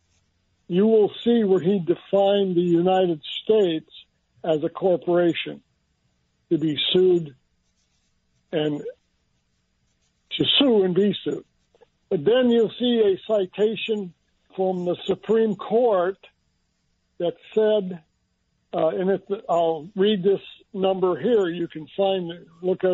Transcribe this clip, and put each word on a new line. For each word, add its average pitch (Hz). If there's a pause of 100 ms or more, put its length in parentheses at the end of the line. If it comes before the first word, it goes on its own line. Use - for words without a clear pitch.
(680)
you 185
will 220 (120)
see 233
where 190
he 185
defined 196
the 170
United 175 (220)
States 185 (520)
as 160
a 165
corporation 170 (880)
to 170
be 151 (160)
sued 175 (1160)
and 151 (1500)
to 147 (120)
sue 247
and 185
be 196
sued. - (640)
But 160
then 247
you'll 233
see 240
a 190 (120)
citation 208 (400)
from 185
the 175 (100)
Supreme 220
Court 202 (1000)
that 170 (180)
said, 214 (720)
uh, 165
and 190
if, 185 (260)
I'll 165
read 196
this 196 (320)
number 190
here. 196
You 170
can 156 (100)
find 190
it, 170 (160)
look 180
it 185